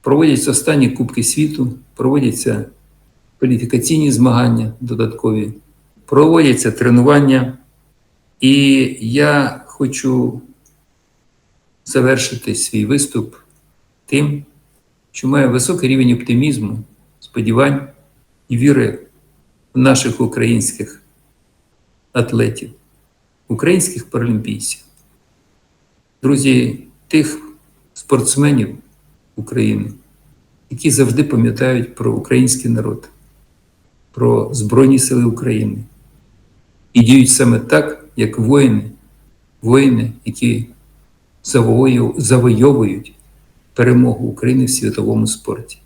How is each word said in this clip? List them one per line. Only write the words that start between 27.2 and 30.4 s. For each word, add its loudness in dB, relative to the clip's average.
спортсменів, 0
України, -4